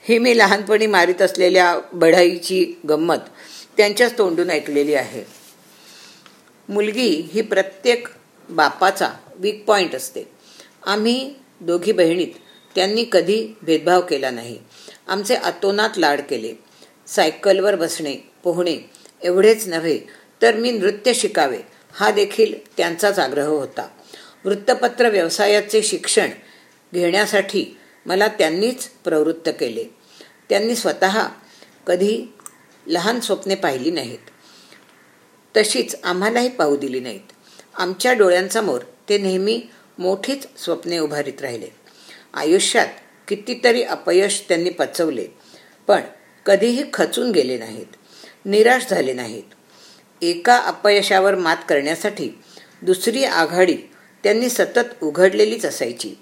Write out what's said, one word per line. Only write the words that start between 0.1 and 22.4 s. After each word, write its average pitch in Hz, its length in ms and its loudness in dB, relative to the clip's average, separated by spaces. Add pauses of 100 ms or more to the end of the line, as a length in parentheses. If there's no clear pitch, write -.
मी 240 200 4
लहानपणी 208 480 4
मारीत 180 360 4
असलेल्या 180 560 4 (140)
बढाईची 175 800 4 (160)
गंमत 151 280 0 (600)
त्यांच्याच 214 420 4
तोंडून 175 320 0
ऐकलेली 147 440 0
आहे. 123 300 -4 (1400)
मुलगी 208 640 -2
ही 208 100 -2
प्रत्येक 202 640 -2 (400)
बापाचा 170 640 2 (260)
वीक 202 300 -4
पॉइंट 190 280 2
असते. - 300 -10 (640)
आम्ही 240 480 0 (260)
दोघी 175 320 -2
बहिणीत 175 420 0 (400)
त्यांनी 208 380 0
कधी 202 360 0 (140)
भेदभाव 160 380 2
केला 135 300 -4
नाही. 117 280 -12 (500)
आमचे 202 260 -2
अतोनात 202 600 -2
लाड 147 240 2 (100)
केले. 113 240 -6 (520)
सायकलवर 190 680 2
बसणे, 160 420 -6 (260)
पोहणे 170 480 -2 (320)
एवढेच 196 440 4
नव्हे, 165 320 -2 (440)
तर 233 120 6
मी 233 160 -2
नृत्य 208 440 0
शिकावे 151 440 0 (340)
हा 208 180 0
देखील 208 440 0 (220)